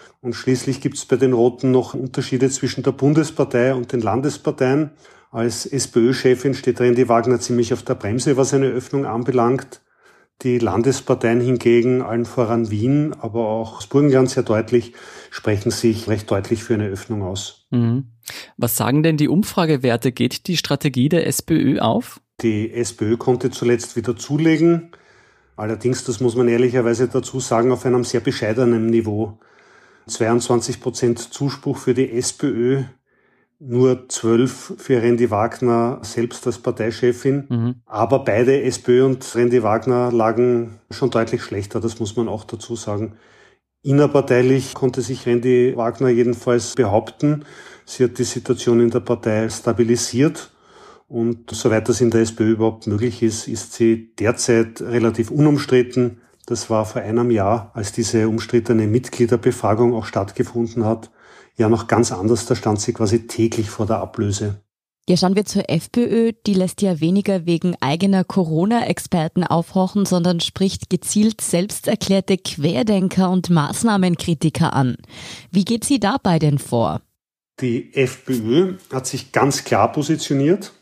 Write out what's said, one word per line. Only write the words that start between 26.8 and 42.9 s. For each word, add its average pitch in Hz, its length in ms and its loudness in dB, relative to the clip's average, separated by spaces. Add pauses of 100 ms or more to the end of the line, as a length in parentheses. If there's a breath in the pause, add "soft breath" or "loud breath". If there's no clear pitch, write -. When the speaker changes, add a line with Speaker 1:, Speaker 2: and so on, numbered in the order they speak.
Speaker 1:
dazu 131 320 -4
sagen, 120 320 0
auf 120 140 -2
einem 123 180 2
sehr 117 160 -2
bescheidenen 117 680 0
Niveau. 110 520 -2 (680 soft breath)
Zweiundzwanzig 117 760 -2
Prozent 117 380 -2
Zuspruch - 580 -6
für 127 180 0
die 131 160 0
S 120 220 -4
P - 140 -4
Ö, 127 360 0 (760)
nur 127 500 0
zwölf 123 680 0
für 123 240 0
Rendi 120 300 2
Wagner 117 720 0
selbst - 420 -6
als 120 140 -4
Parteichefin. 123 880 -2
Speaker 2:
Mhm. 123 280 -2 (100)
Speaker 1:
Aber 113 400 0
beide, 123 360 2
S 123 180 -2
P 123 200 4
Ö 131 60 4
und 131 300 -2
Rendi 120 280 2
Wagner, 120 480 0
lagen 117 680 0 (100)
schon 127 200 -2
deutlich 113 320 -2
schlechter, 101 360 -8
das 110 200 -6
muss 104 180 -6
man 117 100 0
auch 104 160 -8
dazu - 320 -12
sagen. 104 380 -6 (720 soft breath)